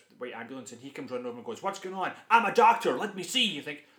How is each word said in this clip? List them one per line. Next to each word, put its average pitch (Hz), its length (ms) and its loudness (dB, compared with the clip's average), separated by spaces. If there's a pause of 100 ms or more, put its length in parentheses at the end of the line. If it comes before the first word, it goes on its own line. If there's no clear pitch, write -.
(180)
white 123 160 -8
ambulance, 117 400 -12
and 113 80 -18
he 139 80 -14
comes 139 220 -10
running 123 160 -4
over 120 100 -8
and 113 80 -14
goes, 113 180 -8
"What's 190 160 -4
going 190 160 -8
on? 175 160 -2 (180)
I'm 220 160 8
a 196 80 0
doctor, 226 440 6
let 196 180 -4
me 185 80 -6
see." 240 220 0
You 151 160 -4
think, 147 220 -10 (160)